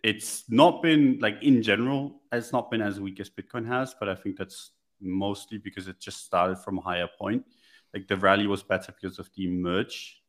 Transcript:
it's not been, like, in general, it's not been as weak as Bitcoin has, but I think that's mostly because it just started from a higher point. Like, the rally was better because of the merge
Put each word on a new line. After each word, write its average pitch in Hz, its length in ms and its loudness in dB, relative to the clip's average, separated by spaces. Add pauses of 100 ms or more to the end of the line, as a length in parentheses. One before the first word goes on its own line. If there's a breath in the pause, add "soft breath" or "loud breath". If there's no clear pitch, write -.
it's - 460 -2
not 160 340 6
been, 147 380 6
like, 107 200 0
in 127 220 6
general, 131 580 0 (120)
it's 117 180 -4
not 120 180 -2
been 113 120 -2
as 101 180 -4
weak 98 220 -10
as 95 80 -12
Bitcoin 110 380 -10
has, 127 300 -4
but 101 120 -4
I 92 60 -2
think 95 220 -10
that's - 340 -12 (280)
mostly 101 580 -4
because 98 300 -14
it 92 120 -16
just - 260 -16
started 92 320 0
from 95 200 -8
a 90 40 -6
higher 87 260 -4 (100)
point. 104 280 -4 (480 soft breath)
Like, 98 140 -12
the 98 100 0
rally 98 300 4
was 98 140 -2
better - 300 -4
because - 280 -12
of 95 160 -16
the 95 120 -4
merge 90 800 -4